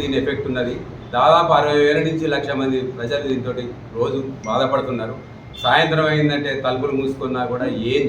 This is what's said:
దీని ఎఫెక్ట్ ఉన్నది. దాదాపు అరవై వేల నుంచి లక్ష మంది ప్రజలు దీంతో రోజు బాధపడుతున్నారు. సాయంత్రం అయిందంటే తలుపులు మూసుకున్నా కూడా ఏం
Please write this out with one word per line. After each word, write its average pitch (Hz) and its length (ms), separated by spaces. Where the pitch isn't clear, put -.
దీని 135 200
ఎఫెక్ట్ 135 260
ఉన్నది. 123 280
దాదాపు 160 400
అరవై 147 320
వేల 151 140
నుంచి 160 160
లక్ష 143 140
మంది 131 200
ప్రజలు 135 340
దీంతో 123 220
రోజు 135 200
బాధపడుతున్నారు. 120 680
సాయంత్రం 156 420
అయిందంటే 147 460
తలుపులు 135 340
మూసుకున్నా 135 460
కూడా 123 200
ఏం 120 440